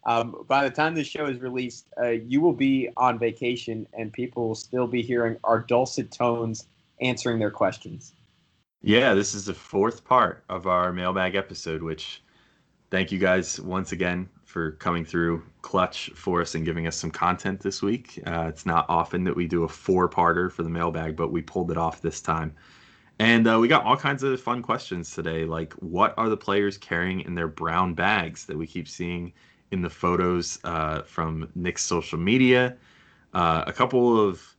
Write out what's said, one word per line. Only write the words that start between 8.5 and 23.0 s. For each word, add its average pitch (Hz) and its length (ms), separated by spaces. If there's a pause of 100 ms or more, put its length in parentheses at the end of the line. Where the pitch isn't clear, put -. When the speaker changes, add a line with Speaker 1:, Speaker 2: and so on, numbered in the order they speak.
Speaker 2:
Yeah, 113 320
this 101 220
is 98 100
the 98 80
fourth 107 500
part 110 460
of 92 160
our 90 260
mailbag 92 440
episode, 85 480
which - 400 (680)
thank 95 220
you 98 80
guys 92 420
once 92 300
again 90 360 (160)
for 80 300
coming 85 300
through 85 400 (200)
clutch - 500
for 87 260
us 85 140
and 82 100
giving 82 220
us 82 100
some - 140
content 90 500
this - 220
week. 113 460
Uh, 85 200
it's 80 200
not 82 200
often 85 360
that 90 120
we 87 120
do 82 160
a 80 40
four-parter 87 840
for - 100
the 82 80
mailbag, 82 460
but 82 160
we 85 100
pulled 87 300
it 80 60
off 82 260
this 82 180
time. 80 320 (640)